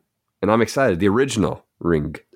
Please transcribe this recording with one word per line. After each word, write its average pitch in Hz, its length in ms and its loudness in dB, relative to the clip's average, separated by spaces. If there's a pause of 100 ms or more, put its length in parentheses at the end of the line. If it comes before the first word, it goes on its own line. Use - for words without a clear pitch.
(400)
And 104 100 0
I'm 113 120 2
excited. 110 380 0
The 101 80 2
original 110 560 0 (160)
Ring. 80 340 0 (220)